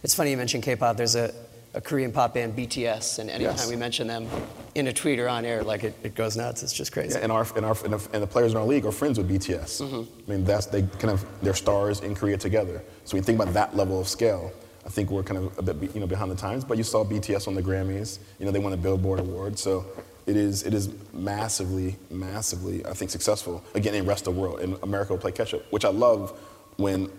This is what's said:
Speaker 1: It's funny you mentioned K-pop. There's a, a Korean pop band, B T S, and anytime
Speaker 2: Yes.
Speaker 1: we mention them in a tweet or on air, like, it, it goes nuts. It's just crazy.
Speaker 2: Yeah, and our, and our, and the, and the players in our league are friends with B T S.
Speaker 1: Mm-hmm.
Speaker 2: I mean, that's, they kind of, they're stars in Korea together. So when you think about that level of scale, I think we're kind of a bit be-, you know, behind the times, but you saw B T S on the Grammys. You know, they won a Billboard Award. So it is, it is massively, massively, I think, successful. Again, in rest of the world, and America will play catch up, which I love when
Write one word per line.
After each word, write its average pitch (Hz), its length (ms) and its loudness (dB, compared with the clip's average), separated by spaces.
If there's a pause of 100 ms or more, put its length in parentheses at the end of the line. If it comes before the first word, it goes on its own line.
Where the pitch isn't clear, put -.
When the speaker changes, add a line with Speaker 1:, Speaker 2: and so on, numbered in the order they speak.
Speaker 1:
It's 151 100 2
funny 151 180 4
you 135 60 2
mentioned 123 260 0
K-pop. 120 320 2
There's 117 200 2
a, 117 180 0 (400)
a 107 80 -4
Korean 131 300 0
pop 120 240 2
band, 117 200 0
B 123 120 -2
T 120 180 -2
S, 113 340 0
and 107 100 -6
anytime 113 260 0
Speaker 2:
Yes. 113 140 -2
Speaker 1:
we 120 60 -2
mention 120 320 -2
them 113 200 -4 (480)
in 139 120 2
a 123 60 0
tweet 139 260 2
or 123 80 2
on 117 160 0
air, 117 200 0
like, 107 200 0
it, 107 200 -2
it 107 100 -6
goes 110 240 0
nuts. 120 240 -4
It's 131 100 -6
just - 200 -4
crazy. - 260 -2
Speaker 2:
Yeah, - 60 0
and 110 80 2
our, 110 140 4 (100)
and 110 100 2
our, 110 180 4
and 104 100 0
the, 101 200 -4
and 107 80 2
the 104 60 0
players 120 240 6
in 110 60 2
our 107 80 2
league 135 200 4
are 120 60 2
friends 143 260 2
with 90 100 2
B 95 120 4
T 92 160 0
S. - 260 -6
Speaker 1:
Mm-hmm. 120 500 -8
Speaker 2:
I 101 40 0
mean, 95 100 2
that's, 104 220 4
they 101 160 2
kind 107 260 0
of, 98 160 2 (160)
they're 95 140 4
stars 101 460 2
in 101 120 -4
Korea 101 240 2
together. 95 460 0 (220)
So - 100 -4
when 95 80 2
you - 20 -2
think 113 160 6
about 90 140 2
that - 200 2
level 95 240 2
of 92 80 -2
scale, 92 460 0 (320)
I - 40 -10
think 98 220 0
we're 95 120 0
kind 95 140 -4
of 92 200 -4
a - 40 -4
bit 87 200 0
be-, 95 120 -2
you 110 60 -4
know, 98 80 -2
behind 95 220 0
the 98 60 -2
times, 110 280 -4
but 123 140 0
you 113 60 0
saw 110 200 2
B 104 160 0
T 101 160 0
S 98 120 -2
on 98 80 -2
the 95 80 0
Grammys. 95 560 -2 (200)
You 98 60 -4
know, 98 60 2
they 101 80 4
won 101 120 0
a 95 60 -2
Billboard 92 420 2
Award. 92 380 -4
So 92 280 0 (400)
it 104 120 4
is, 101 260 2
it 104 100 0
is 101 160 2 (220)
massively, 95 880 -2 (120)
massively, 92 760 -4
I 85 80 -6
think, 95 180 -6
successful. 90 520 0 (100)
Again, 104 220 0
in 95 100 0
rest 101 220 0
of 90 80 0
the 92 40 -2
world, 92 200 -2
and 92 240 -2
America 98 280 0
will - 80 0
play 98 120 -2
catch - 220 -2
up, - 80 -4 (100)
which 101 120 2
I 104 60 6
love 101 500 4 (380)
when 95 420 2